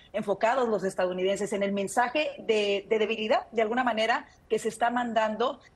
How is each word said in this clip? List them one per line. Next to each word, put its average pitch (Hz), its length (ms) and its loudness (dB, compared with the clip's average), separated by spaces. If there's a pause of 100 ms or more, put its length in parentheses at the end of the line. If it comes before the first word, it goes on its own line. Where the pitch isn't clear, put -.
(120)
enfocados 220 560 0
los 202 160 0
estadounidenses, 190 680 0
en 196 100 -2
el 196 80 0
mensaje 240 680 0
de, 202 500 0
de 220 100 2
debilidad, 214 520 0
de 226 100 0
alguna 240 220 0
manera, 233 440 0 (220)
que 220 100 0
se - 80 -4
está 233 220 0
mandando 226 720 0 (140)